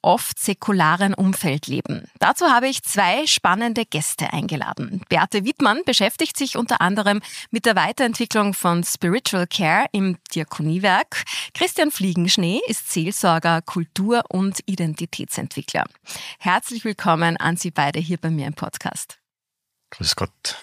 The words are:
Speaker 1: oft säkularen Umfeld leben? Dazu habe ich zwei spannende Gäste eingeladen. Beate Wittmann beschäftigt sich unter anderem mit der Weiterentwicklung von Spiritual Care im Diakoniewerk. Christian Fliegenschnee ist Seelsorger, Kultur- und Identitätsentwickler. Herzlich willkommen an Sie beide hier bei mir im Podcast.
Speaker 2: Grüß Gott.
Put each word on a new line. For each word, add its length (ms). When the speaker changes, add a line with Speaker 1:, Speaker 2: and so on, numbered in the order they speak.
Speaker 1:
oft 360
säkularen 760
Umfeld 540
leben? 380
Dazu 320
habe 180
ich 140
zwei 440
spannende 600
Gäste 480
eingeladen. 760
Beate 380
Wittmann 400
beschäftigt 500
sich 220
unter 240
anderem 400
mit 140
der 120
Weiterentwicklung 760
von 320
Spiritual 600
Care 460
im 260
Diakoniewerk. 920
Christian 360
Fliegenschnee 800
ist 240
Seelsorger, 720
Kultur- 640
und 380
Identitätsentwickler. 1200
Herzlich 460
willkommen 220
an 500
Sie 140
beide 300
hier 160
bei 140
mir 180
im 60
Podcast. 640
Speaker 2:
Grüß 260
Gott. 460